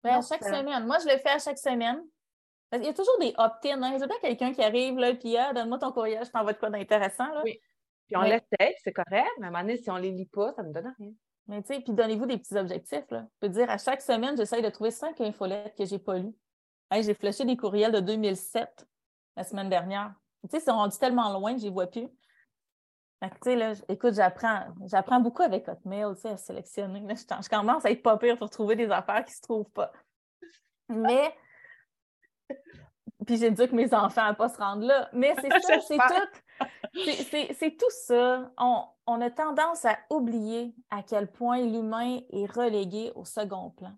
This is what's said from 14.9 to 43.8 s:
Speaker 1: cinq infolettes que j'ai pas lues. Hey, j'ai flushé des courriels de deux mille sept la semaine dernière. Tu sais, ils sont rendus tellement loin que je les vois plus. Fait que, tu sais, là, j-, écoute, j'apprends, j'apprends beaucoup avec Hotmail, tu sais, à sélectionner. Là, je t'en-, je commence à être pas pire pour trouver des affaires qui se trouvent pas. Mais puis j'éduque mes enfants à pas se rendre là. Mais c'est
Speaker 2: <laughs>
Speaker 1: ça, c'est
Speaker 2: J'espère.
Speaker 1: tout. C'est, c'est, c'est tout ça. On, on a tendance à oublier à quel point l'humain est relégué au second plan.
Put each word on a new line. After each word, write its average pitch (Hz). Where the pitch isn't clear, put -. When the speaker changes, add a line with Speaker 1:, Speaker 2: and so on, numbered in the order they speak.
Speaker 1:
cinq 302
infolettes 208
que 202
j'ai 196
pas 185
lues. 202
Hey, 214
j'ai 208
flushé 208
des 247
courriels 208
de 214
deux 196
mille 202
sept -
la 185
semaine 196
dernière. 196
Tu 180
sais, 294
ils -
sont 247
rendus 208
tellement 247
loin 208
que 262
je 214
les 202
vois 185
plus. 233
Fait 190
que, -
tu -
sais, 247
là, 220
j-, 208
écoute, 208
j'apprends, 196
j'apprends 196
beaucoup 240
avec 202
Hotmail, 202
tu 190
sais, 226
à 202
sélectionner. -
Là, 208
je -
t'en-, 202
je -
commence 214
à 330
être 247
pas 220
pire 240
pour 214
trouver 214
des 220
affaires 202
qui -
se -
trouvent 214
pas. -
Mais 247
puis 240
j'éduque 226
mes 240
enfants 208
à 208
pas 220
se 240
rendre 208
là. 269
Mais 269
c'est 277
Speaker 2:
<laughs> 381
Speaker 1:
ça, 370
c'est -
Speaker 2:
J'espère. 254
Speaker 1:
tout. -
C'est, 302
c'est, 294
c'est 311
tout 494
ça. 254
On, 247
on 233
a 240
tendance 311
à 220
oublier 233
à 202
quel 202
point 240
l'humain 226
est 202
relégué 214
au -
second 190
plan. 185